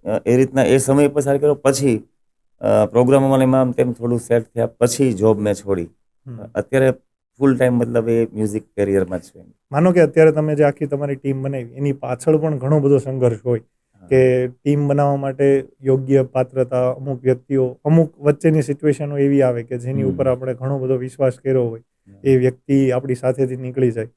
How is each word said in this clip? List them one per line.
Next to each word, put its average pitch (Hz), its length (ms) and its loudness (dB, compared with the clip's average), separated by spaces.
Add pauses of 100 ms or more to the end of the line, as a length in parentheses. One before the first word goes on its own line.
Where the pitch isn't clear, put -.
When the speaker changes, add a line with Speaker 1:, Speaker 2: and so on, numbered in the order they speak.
Speaker 1:
અ, 95 40 -8 (160)
એ 120 120 2
રીતના 131 260 2
એ 117 140 4
સમય 139 300 2
પસાર 139 300 -2
કર્યો. 147 160 2
પછી, 135 500 0 (560)
અ, 107 260 2
પ્રોગ્રામોમાં 135 540 2
ને 131 40 2
એમાં 131 180 2
આમ 127 100 0
તેમ 123 200 -2
થોડું 120 280 -4
સેટ 117 240 -2
થયા 113 240 -4
પછી 123 460 0
જોબ 104 260 2
મેં 104 140 -2
છોડી. 95 360 -6 (380)
Speaker 2:
હમ. 120 100 -18 (180)
Speaker 1:
અત્યારે 131 360 0 (480)
ફૂલ 135 180 2
ટાઇમ 127 160 2
મતલબ 117 360 -2
એ 117 240 2
મ્યુઝિક 107 300 -4
કરિયરમાં 98 560 -2
જ - 20 -12
છું. - 340 -20 (160)
Speaker 2:
માનો 165 200 2
કે 175 80 2
અત્યારે 160 320 6
તમે 151 240 -2
જે 147 80 2
આખી 143 220 0
તમારી 139 300 -6
ટીમ 135 280 -6
બનાવી 135 200 -8
એની 135 300 -4
પાછળ 135 440 -2
પણ 151 200 -2
ઘણો 139 220 0
બધો 139 180 4
સંઘર્ષ 123 480 -2
હોય 120 160 -2 (400)
Speaker 1:
હા. 87 60 -20
Speaker 2:
કે 127 400 2
ટીમ 143 400 -2
બનાવવા 143 280 0
માટે 139 500 0 (180)
યોગ્ય 135 400 2
પાત્રતા, 127 680 -2
અમુક 131 320 -10
વ્યક્તિઓ, 127 640 -2
અમુક 160 340 2
વચ્ચેની 151 420 2
સિચ્યુએશનો 143 560 -4
એવી 139 240 2
આવે 120 220 0
કે 123 140 -10
જેની 123 260 -4
Speaker 1:
હમ. - 60 0
Speaker 2:
ઉપર 131 180 -2
આપણે 127 260 -4
ઘણો 131 260 -6
બધો 131 160 -2
વિશ્વાસ 127 380 -2
કર્યો 131 300 -2
હોય, 113 160 -6
Speaker 1:
હા. - 440 -20
Speaker 2:
એ 135 140 4
વ્યક્તિ 131 540 0
આપણી 127 240 -4
સાથેથી 127 400 -2
નીકળી 127 360 -2
જાય. 110 240 -8